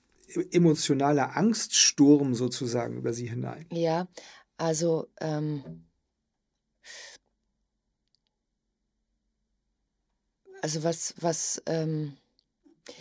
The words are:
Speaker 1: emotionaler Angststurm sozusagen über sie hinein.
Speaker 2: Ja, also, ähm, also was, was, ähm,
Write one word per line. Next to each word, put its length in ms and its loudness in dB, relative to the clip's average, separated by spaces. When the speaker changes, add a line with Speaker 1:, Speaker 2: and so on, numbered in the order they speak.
Speaker 1:
emotionaler 880 2
Angststurm 960 4
sozusagen 640 -2
über 160 -4
sie 160 -8
hinein. 420 -8
Speaker 2:
Ja, 360 0
also, 480 0
ähm, 680 -6
also 220 -4
was, 360 -4
was, 480 -4
ähm, 500 -4